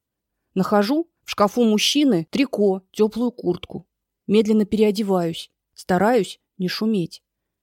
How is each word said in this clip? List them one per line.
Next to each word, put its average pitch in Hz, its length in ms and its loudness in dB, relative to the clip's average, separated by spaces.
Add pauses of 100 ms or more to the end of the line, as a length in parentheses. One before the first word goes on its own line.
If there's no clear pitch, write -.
(540)
Нахожу 208 540 0 (160)
в - 60 -16
шкафу 233 340 0
мужчины 214 680 2
трико, 202 600 0
теплую 220 420 -2
куртку. - 540 -8 (400)
Медленно 214 380 2
переодеваюсь, 196 880 -2 (220)
стараюсь 190 640 0 (180)
не 180 100 -4
шуметь. 214 540 -4 (400)